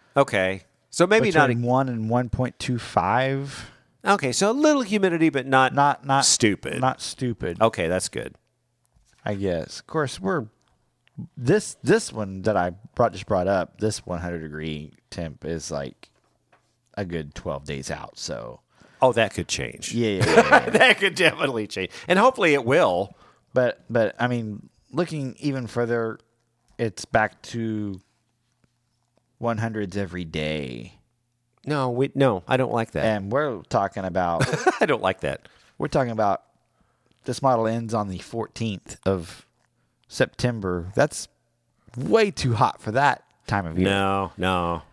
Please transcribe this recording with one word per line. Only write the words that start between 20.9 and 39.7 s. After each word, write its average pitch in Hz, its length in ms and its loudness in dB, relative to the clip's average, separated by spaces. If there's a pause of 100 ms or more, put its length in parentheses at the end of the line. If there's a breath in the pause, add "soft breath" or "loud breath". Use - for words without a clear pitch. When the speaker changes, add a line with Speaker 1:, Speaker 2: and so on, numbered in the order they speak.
Speaker 1:
could 190 160 0
definitely 139 520 0
change. 95 240 -6 (180 loud breath)
And 185 100 4
hopefully 208 360 4
it 135 100 0
will. 113 520 2 (380 soft breath)
Speaker 2:
But, 123 260 2 (100)
but, 113 280 2
I 120 100 0
mean, 113 400 -6 (240)
looking 151 460 -4
even 135 280 -4
further, 117 520 -2 (600)
it's 113 280 -4
back 107 360 0
to 107 580 -6 (1400)
one 117 200 -2
hundreds 107 380 -4
every 90 280 -6
day. 76 760 -6 (680)
Speaker 1:
No, 135 220 -2
we, 127 260 0
no, 127 320 4
I 127 120 2
don't 123 140 0
like 113 180 -2
that. 76 140 -2
Speaker 2:
And 104 280 -2
we're 131 380 -2
talking 98 340 0
about 87 400 0 (200)
Speaker 1:
<laughs> - 180 2
I 214 40 2
don't 127 160 0
like 95 180 0
that. - 280 -6 (300 soft breath)
Speaker 2:
We're 151 100 -4
talking 131 240 0
about 107 300 0 (800)
this - 160 -6
model 120 260 2
ends 113 280 -2
on 107 140 -2
the 92 100 -8
fourteenth - 880 -8
of 92 400 -4 (600)